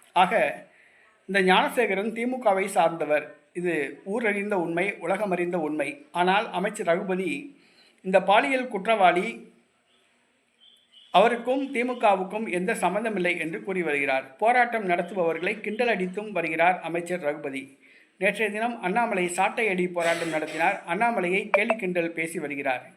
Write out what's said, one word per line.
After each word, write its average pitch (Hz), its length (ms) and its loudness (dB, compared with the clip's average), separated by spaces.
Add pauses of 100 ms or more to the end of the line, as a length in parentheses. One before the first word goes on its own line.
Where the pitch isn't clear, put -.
(140)
ஆக, 185 200 4 (920)
இந்த 190 140 2
ஞானசேகரன் 208 680 2
திமுகவை 226 540 2
சார்ந்தவர், 165 680 0 (180)
இது 165 520 -2
ஊரறிந்த 208 480 -2
உண்மை, 175 480 0
உலகமறிந்த 180 540 -2
உண்மை. 151 560 -4
ஆனால், 185 400 2
அமைச்சர் 202 340 -4
ரகுபதி 190 440 0 (720)
இந்த 185 200 4
பாலியல் 254 460 2
குற்றவாளி 208 840 2 (1600)
அவருக்கும் 240 640 4
திமுகவுக்கும் 214 800 0
எந்த 180 240 0
சம்பந்தமில்லை 185 640 0
என்று 165 240 -6
கூறி 185 200 -4
வருகிறார். 139 520 -2
போராட்டம் 233 540 2
நடத்துபவர்களை 185 720 -2
கிண்டல் 214 260 -2
அடித்தும் 202 440 -2
வருகிறார் 170 480 2
அமைச்சர் 170 400 -6
ரகுபதி. 147 640 -8 (340)
நேற்றைய 202 340 0
தினம் 233 300 -4
அண்ணாமலை 196 460 0
சாட்டை 214 400 0
அடி 180 200 0
போராட்டம் 170 420 -2
நடத்தினார். 156 580 -2
அண்ணாமலையை 196 640 -2
கேலி 220 260 2
கிண்டல் 180 360 -2
பேசி 165 280 -6
வருகிறார். 139 440 -4 (140)